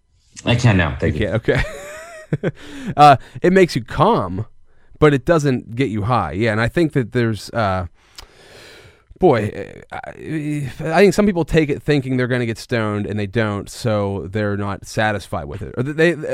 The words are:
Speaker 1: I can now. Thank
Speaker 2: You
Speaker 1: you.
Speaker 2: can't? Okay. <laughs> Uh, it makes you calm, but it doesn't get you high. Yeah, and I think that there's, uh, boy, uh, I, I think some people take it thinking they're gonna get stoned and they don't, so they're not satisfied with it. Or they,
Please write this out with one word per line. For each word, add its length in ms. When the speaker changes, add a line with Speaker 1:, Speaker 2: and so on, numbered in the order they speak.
Speaker 1:
I 120
can 200
now. 240
Thank 140
Speaker 2:
You 60
Speaker 1:
you. 60
Speaker 2:
can't? 100
Okay. 200
<laughs> 1300
Uh, 200
it 120
makes 240
you 80
calm, 600
but 160
it 100
doesn't 520
get 140
you 120
high. 300
Yeah, 180
and 100
I 60
think 280
that 180
there's, 380
uh, 360
boy, 540
uh, 60
I, 640
I 200
think 140
some 100
people 220
take 240
it 120
thinking 360
they're 80
gonna 180
get 140
stoned 480
and 120
they 80
don't, 440
so 600
they're 280
not 280
satisfied 600
with 160
it. 160
Or 40
they, 300